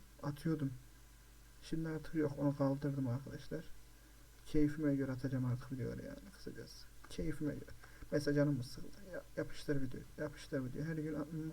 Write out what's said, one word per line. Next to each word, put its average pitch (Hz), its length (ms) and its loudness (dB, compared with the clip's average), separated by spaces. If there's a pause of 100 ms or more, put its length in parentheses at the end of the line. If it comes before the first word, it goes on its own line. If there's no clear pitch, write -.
(220)
Atıyordum. 147 480 0 (920)
Şimdi 160 260 0
artık 156 260 -4
yok. 151 240 4
Onu 143 180 4
kaldırdım 139 520 2
arkadaşlar. - 560 -4 (840)
Keyfime 151 480 6
göre 135 180 2
atacağım 127 320 0
artık 123 280 0
videoları 120 300 -2
yani - 300 -10
kısacası. - 540 -10 (240)
Keyfime 156 440 0
göre. - 160 -10 (400)
Mesela 147 240 4
canım 143 220 6
mı 123 80 -2
sıkıldı? - 320 -8 (160)
Ya, - 100 -8 (140)
yapıştır 151 460 0
video. 127 180 0 (180)
Yapıştır 147 460 -2
video. 127 200 -4
Her 160 120 -2
gün 156 180 -2
atmamı 156 380 -4